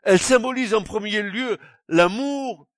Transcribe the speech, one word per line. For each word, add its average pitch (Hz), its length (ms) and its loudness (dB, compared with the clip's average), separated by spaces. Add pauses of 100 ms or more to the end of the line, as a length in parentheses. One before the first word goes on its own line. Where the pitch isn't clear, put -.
Elle 190 160 6
symbolise 247 540 0
en 214 100 2
premier 208 380 -4
lieu 208 400 -6 (280)
l'amour 208 760 0 (120)